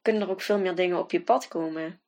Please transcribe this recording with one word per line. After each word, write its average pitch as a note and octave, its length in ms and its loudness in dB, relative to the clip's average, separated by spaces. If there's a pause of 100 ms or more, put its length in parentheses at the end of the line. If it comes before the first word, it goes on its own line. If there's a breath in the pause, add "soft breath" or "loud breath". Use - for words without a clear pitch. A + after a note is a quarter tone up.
kunnen A3 200 2
er F#3 80 -2
ook F#3+ 120 -2
veel G#3 180 2
meer F#3 160 0
dingen F3+ 240 2
op - 120 -4
je E3+ 120 0
pad C4 240 2
komen. D#3+ 600 -6